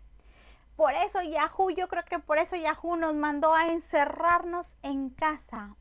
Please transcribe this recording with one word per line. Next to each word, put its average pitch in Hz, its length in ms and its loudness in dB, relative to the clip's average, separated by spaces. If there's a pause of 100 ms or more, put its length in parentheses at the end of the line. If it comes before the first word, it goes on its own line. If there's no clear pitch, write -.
(760)
Por 285 180 4
eso 370 280 0
Yahoo, 330 480 0
yo 359 180 -2
creo 339 160 -4
que 339 160 -6
por 302 180 0
eso 339 160 0
Yahoo 320 420 -2
nos 320 200 0
mandó 302 360 2
a 320 140 4
encerrarnos 339 1160 0
en 269 280 -4
casa 240 720 -6